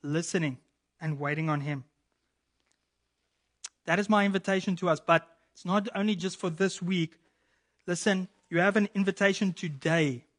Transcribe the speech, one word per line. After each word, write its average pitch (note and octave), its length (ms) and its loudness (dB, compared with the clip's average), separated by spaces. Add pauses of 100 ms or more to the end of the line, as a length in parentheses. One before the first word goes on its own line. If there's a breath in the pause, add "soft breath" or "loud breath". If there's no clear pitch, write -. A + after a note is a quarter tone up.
listening D3+ 560 -2 (420)
and D#3 200 -6
waiting D3+ 280 -2
on D3 140 0
him. C#3 220 -6 (2000)
That E3 140 2
is G#3 100 -4
my G#3 160 6
invitation F#3+ 520 0
to F3+ 120 -2
us, D#3 100 2
but E3 280 2 (260)
it's - 120 -18
not G3 280 0
only G#3 220 0
just F3+ 220 -6
for F#3 120 -2
this F#3 320 -2
week. F3 380 -2 (680)
Listen, F#3 420 0 (220)
you E3+ 100 0
have G3 180 4
an G#3 160 2
invitation G3 600 2
today. D3+ 720 0 (140)